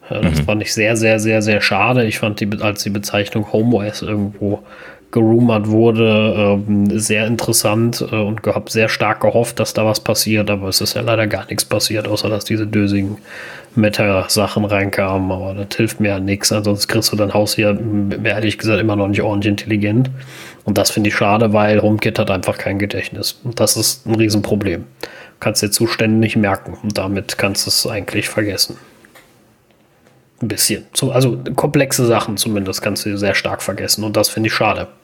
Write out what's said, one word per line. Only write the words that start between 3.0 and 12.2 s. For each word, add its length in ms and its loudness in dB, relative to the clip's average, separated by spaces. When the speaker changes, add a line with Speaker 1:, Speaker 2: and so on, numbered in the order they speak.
Speaker 1:
Home 240 2
O 40 0
S 200 -6
irgendwo 600 -4
gerumort 580 4
wurde, 880 4
ähm, 320 2
sehr 260 0
interessant, 760 0
äh, 140 -4
und 280 -2
ge-, 100 0
hab 160 -4
sehr 200 0
stark 320 -2
gehofft, 400 0
dass 120 -2
da 120 0
was 160 0
passiert, 480 0
aber 180 -2
es 140 -2
ist 120 -2
ja 80 -4
leider 240 0
gar 200 -4
nichts 180 -4
passiert, 420 -2
außer 220 -2